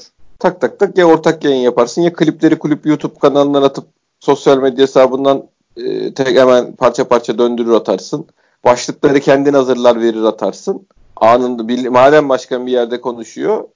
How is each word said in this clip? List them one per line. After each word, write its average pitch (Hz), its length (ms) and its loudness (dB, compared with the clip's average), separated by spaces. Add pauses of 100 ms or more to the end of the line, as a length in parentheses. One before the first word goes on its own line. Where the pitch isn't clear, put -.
(400)
Tak 185 220 -4
tak - 180 -4
tak 196 180 -2
ya 175 80 4
ortak 160 380 2
yayın 135 180 0
yaparsın 123 400 0
ya 170 120 0
klipleri 156 460 0
kulüp 147 260 -4
YouTube - 340 -4
kanalından 143 440 2
atıp 139 220 -2 (340)
sosyal 139 380 0
medya 131 260 0
hesabından, 135 600 2 (340)
e, 107 360 -8
tek 131 240 -2
hemen 127 380 2
parça 123 320 -2
parça 117 300 -2
döndürür 117 360 0
atarsın. 110 520 -4 (400)
Başlıkları 135 540 0
kendin 143 340 2
hazırlar 123 480 2
verir 110 220 -2
atarsın. - 640 -6 (280)
Anında 120 520 0
bil-, 123 220 -4
madem 139 400 4
başkan 127 380 -4
bir 127 40 -6
yerde 120 300 -2
konuşuyor 131 640 -8 (120)